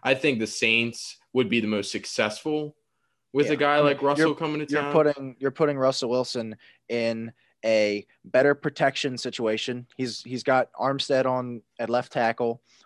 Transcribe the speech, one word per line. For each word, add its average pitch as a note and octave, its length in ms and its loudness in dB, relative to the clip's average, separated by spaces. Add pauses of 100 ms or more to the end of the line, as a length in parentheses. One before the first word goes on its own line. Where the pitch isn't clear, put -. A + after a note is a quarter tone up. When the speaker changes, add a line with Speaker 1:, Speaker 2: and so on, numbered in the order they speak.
Speaker 1:
I C3+ 120 2
think C3+ 240 0
the G#2+ 80 0
Saints A#2 720 -2 (160)
would B2 160 2
be A#2+ 100 2
the G#2+ 80 -2
most G#2 240 -2
successful D3 840 -4 (580)
with C#3+ 140 2
a - 40 -4
Speaker 2:
Yeah. D3+ 40 2
Speaker 1:
guy C#3+ 180 2
Speaker 2:
I D3 40 4
mean, D3 80 4
Speaker 1:
like C#3 160 2
Russell C#3+ 260 4
Speaker 2:
you're, D3+ 80 0
Speaker 1:
coming D3+ 300 -4
to C#3+ 60 -8
Speaker 2:
you're D3 100 2
Speaker 1:
town. C#3+ 120 -4
Speaker 2:
putting, C#3+ 460 2
you're C3+ 120 -2
putting D3 260 0
Russell C3 320 0
Wilson A#2+ 460 -2 (340)
in A2+ 420 -4 (340)
a G#2+ 400 2 (200)
better C#3 280 4
protection C#3 640 -2
situation. A#2+ 680 -4 (100)
He's, A#2+ 260 -6
he's B2 200 -8
got C3 300 2
Armstead C3 520 0
on B2 360 -4 (180)
at A2+ 100 -4
left B2 220 -2
tackle, A#2 500 0 (240)